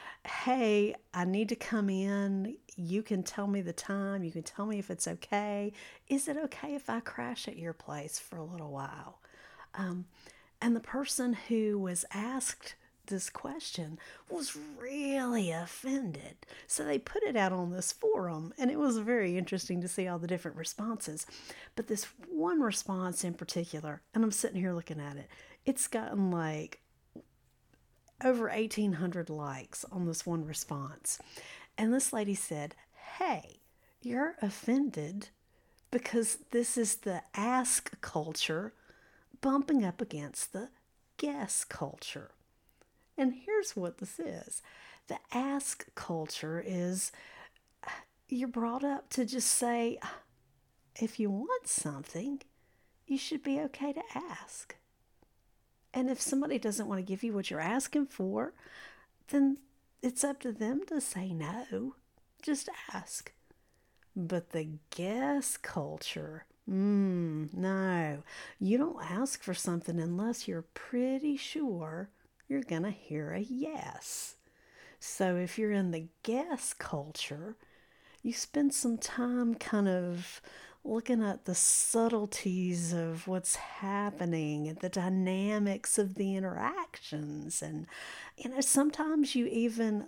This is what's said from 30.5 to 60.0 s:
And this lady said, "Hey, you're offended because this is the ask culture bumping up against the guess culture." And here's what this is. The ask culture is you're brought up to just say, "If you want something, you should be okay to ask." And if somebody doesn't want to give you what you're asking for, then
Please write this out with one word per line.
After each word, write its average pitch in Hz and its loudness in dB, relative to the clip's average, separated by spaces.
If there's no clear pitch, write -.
And 220 4
this 269 4
lady 202 0
said, 151 -4
"Hey, 294 0
you're 262 0
offended 202 2
because 233 2
this 240 2
is 226 4
the 185 -2
ask - 2
culture 160 -2
bumping 269 6
up 180 0
against - -6
the 214 -6
guess 285 0
culture." - -8
And 262 4
here's 415 0
what 175 -4
this - -10
is. - -8
The - -6
ask 269 -2
culture 160 -4
is 180 0
you're 254 0
brought 233 0
up 277 0
to 254 2
just 240 2
say, 240 2
"If - -2
you 208 2
want 370 -2
something, 170 -2
you 277 2
should - -4
be 277 0
okay 285 -2
to 320 -6
ask." - -10
And 254 2
if 262 0
somebody 277 2
doesn't 208 -2
want 196 0
to 185 -4
give 190 -4
you 233 0
what 196 -2
you're 151 -2
asking 254 2
for, 214 -2
then 277 6